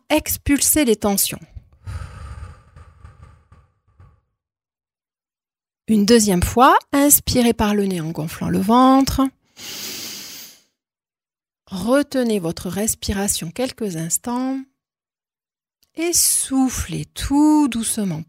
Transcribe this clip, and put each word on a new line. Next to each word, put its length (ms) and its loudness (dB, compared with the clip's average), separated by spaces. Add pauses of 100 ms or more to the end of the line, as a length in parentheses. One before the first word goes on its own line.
expulser 760 0
les 100 4
tensions. 460 -2 (4000)
Une 160 4
deuxième 380 4
fois, 340 6 (160)
inspirez 580 2
par 240 0
le 120 0
nez 120 -2
en 120 -6
gonflant 360 -8
le 140 0
ventre. 600 4 (2500)
Retenez 680 0
votre 300 -6
respiration 840 -4
quelques 460 -6
instants 640 -4 (1300)
et 180 -4
soufflez 880 -2 (100)
tout 540 2
doucement 600 -4